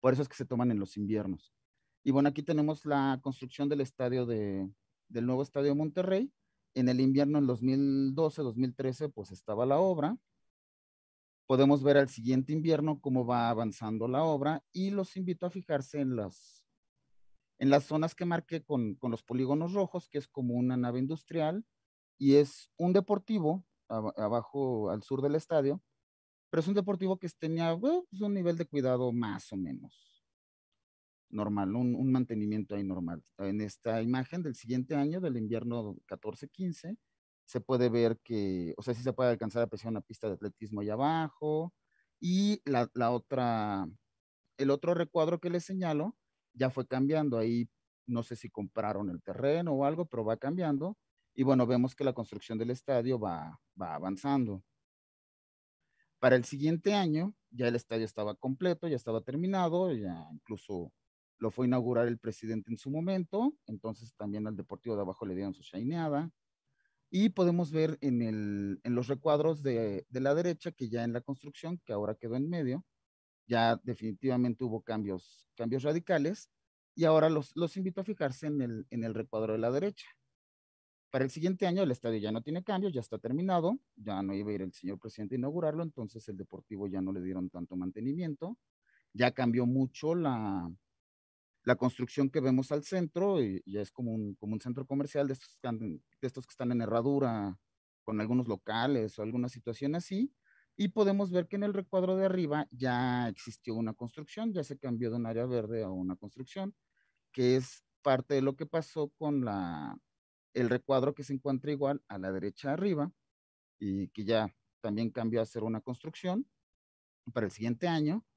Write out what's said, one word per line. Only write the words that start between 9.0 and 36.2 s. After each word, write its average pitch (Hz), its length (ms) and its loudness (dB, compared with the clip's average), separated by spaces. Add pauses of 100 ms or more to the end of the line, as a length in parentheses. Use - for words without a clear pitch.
pues 101 220 -10
estaba 104 340 -2
la 139 140 4
obra. 180 400 2 (1300)
Podemos 139 360 6
ver 143 140 8
al 139 120 8
siguiente 131 440 0
invierno 151 480 2
cómo 127 260 2
va 117 240 2
avanzando 110 560 -2
la 131 160 2
obra 151 400 2 (100)
y 190 180 -2
los 190 260 -4
invito 180 300 -4
a 175 40 -2
fijarse 151 500 -4
en 131 140 0
las, - 500 -8 (960)
en 131 120 4
las 139 120 8
zonas 156 320 0
que 180 100 -6
marqué 165 380 -2
con, 120 320 -2
con 127 160 -6
los 113 140 -4
polígonos 139 480 0
rojos, 190 360 -2
que 147 100 -6
es 143 100 -8
como 123 260 -2
una 127 220 2
nave 123 240 0
industrial 160 640 -2 (540)
y 139 180 8
es - 400 4
un 175 160 2
deportivo 190 760 2 (220)
aba-, 110 280 -4
abajo 113 720 0
al 104 120 -2
sur 131 200 -2
del 143 120 2
estadio, 151 480 2 (680)
pero 160 100 2
es 160 80 0
un 202 60 2
deportivo 190 440 0
que 180 100 -8
tenía, 165 440 0
bueno, 294 360 0
pues, 196 140 -8
un 208 100 0
nivel 175 240 2
de 165 100 -2
cuidado 127 460 2
más 117 400 -4
o 101 40 -6
menos - 680 -8 (1040)
normal, 104 440 -2
un, 123 220 0
un 131 160 2
mantenimiento 107 640 0
ahí 101 80 -4
normal. 87 400 -4 (140)
En 98 220 -2
esta 110 420 -2
imagen 127 420 -2
del 135 100 -4
siguiente 127 400 -4
año, 151 260 0
del 151 160 -2
invierno 110 600 -4 (100)
catorce - 420 -10